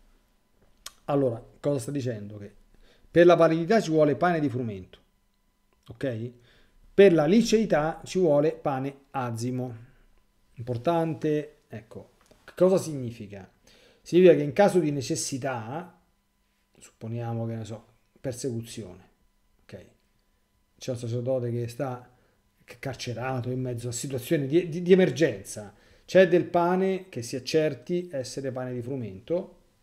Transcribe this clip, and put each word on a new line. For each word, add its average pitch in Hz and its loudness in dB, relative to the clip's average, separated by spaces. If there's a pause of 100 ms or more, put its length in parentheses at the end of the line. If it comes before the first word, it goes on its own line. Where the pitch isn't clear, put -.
(1040)
Allora, 131 0 (200)
cosa 143 -2
sta 127 -8
dicendo? 107 -8
Che 101 -16 (600)
per 170 8
la 175 10
validità 165 2
ci 160 -4
vuole 151 4
pane 175 0
di 147 0
frumento, 113 -8 (920)
ok? 117 -8 (600)
Per 196 8
la 156 4
liceità 202 2
ci - -6
vuole 156 4
pane 139 -6 (100)
azimo. 123 -6 (800)
Importante, 151 -4 (100)
ecco, - -18 (420)
cosa 185 4
significa? 117 -10 (540)
Significa 175 8
che 143 4
in 147 -4
caso 190 4
di 156 0
necessità, 139 -6 (800)
supponiamo 117 -8
che, 113 -6
ne 113 -10
so, 110 -16 (340)
persecuzione, 117 -10 (520)
ok? - -20 (920)
C'è - -10
un 123 -6
sacerdote 120 -4
che 120 -4
sta 123 -10 (540)
c-, - -20
carcerato 123 -8
in 127 -6
mezzo 123 -8
a - -8
situazioni 139 -4
di, 165 0
di, 165 -6
di 175 2
emergenza, 131 2 (320)
c'è 185 6
del 170 2
pane 185 0
che 127 -10
si 117 -10
è 120 -8
certi 160 -2
essere 135 -8
pane 127 -8
di 123 -8
frumento, 123 -6 (240)